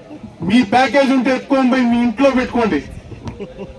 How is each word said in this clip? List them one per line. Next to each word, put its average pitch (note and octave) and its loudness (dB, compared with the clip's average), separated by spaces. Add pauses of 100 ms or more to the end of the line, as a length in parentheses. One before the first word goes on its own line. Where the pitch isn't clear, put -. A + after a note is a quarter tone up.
(420)
మీ G#3 2
ప్యాకేజ్ B3+ 2
ఉంటే C4 2
ఎత్తుకొని C4 0
పోయి C4 2
మీ A#3+ 2
ఇంట్లో A#3+ 2
పెట్టుకోండి. A#3 0 (960)